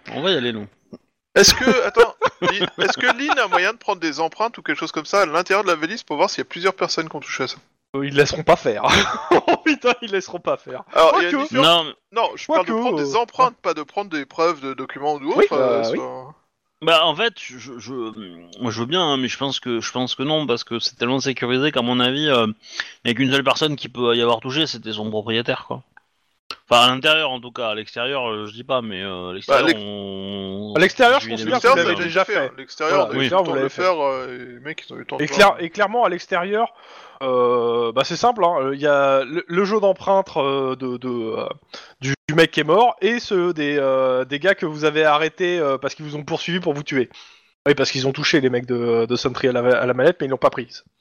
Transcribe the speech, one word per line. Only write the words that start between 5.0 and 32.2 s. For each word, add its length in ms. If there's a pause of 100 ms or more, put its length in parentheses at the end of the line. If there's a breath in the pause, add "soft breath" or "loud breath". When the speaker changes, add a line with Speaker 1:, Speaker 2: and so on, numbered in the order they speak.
Speaker 2:
ça 160
à 40
l'intérieur 380
de 60
la 60
valise 280
pour 140
voir 120
s'il 100
y 20
a 80
plusieurs 260
personnes 340
qui 60
ont 40
touché 240
à 40
ça ? 100 (380)
Speaker 3:
Euh, 100
ils 80
laisseront 300
pas 140
faire. 260
<laughs> 480 (180)
Oh 140
putain, 380
ils 100
laisseront 280
pas 180
faire. 260 (100)
Speaker 2:
Alors, 240
il 60
y 20
a 40
une 80
Speaker 3:
Quoique. 120
Speaker 2:
différence. 180
Speaker 1:
Non, 180
mais 360
Speaker 2:
Non, 140
je 120
parle 180
de 60
Speaker 3:
Quoique, 100
Speaker 2:
prendre 220
des 120
Speaker 3:
euh, 40
Speaker 2:
empreintes, 340
Speaker 3:
ouais. 80
Speaker 2:
pas 120
de 100
prendre 280
des 140
preuves 360
de 120
documents 420
ou 140
autre, 80
Speaker 3:
Oui, 140
Speaker 2:
euh, 300
Speaker 3:
bah, 100
oui. 60
Speaker 2:
soit 380 (460)
Speaker 1:
Bah, 240
en 100
fait, 220
je, 420
je, 140 (680)
moi, 100
je 80
veux 60
bien, 160
hein, 160
mais 120
je 80
pense 220
que, 200
je 120
pense 240
que 80
non, 240
parce 160
que 160
c'est 160
tellement 260
sécurisé 500
qu'à 100
mon 180
avis, 300
euh, 180
il 600
n'y 40
a 20
qu'une 180
seule 120
personne 340
qui 120
peut 260
y 60
avoir 200
touché, 260
c'était 260
son 160
propriétaire, 580
quoi. 160 (840)
Enfin, 140
à 60
l'intérieur, 420
en 80
tout 120
cas. 180
À 60
l'extérieur, 540
euh, 160
je 80
dis 120
pas, 160
mais, 200
euh, 280
à 40
l'extérieur, 320
Speaker 2:
Bah, 60
l'ex- 100
Speaker 1:
on 960
Speaker 3:
À 40
l'extérieur, 420
je 60
Speaker 1:
Lui, 80
il 20 (120)
Speaker 3:
considère 60
Speaker 1:
avait 60
Speaker 3:
que 80
vous 80
Speaker 2:
L'extérieur, 180
Speaker 3:
l'avez 0
Speaker 2:
ça 60
a 40
Speaker 3:
déjà 180